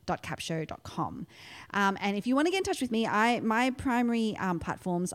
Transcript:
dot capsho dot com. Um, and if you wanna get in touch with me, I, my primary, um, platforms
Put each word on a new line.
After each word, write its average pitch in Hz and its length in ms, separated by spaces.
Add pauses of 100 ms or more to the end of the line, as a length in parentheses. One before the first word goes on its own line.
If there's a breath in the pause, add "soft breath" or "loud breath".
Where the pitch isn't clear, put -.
dot 175 160
capsho 160 460
dot - 160
com. - 420 (480 soft breath)
Um, 196 260
and 202 160
if 202 120
you 254 80
wanna 311 160
get 381 80
in 381 40
touch 381 160
with 247 120
me, 226 160
I, 220 320
my 226 320
primary, 233 640
um, 180 220
platforms 180 560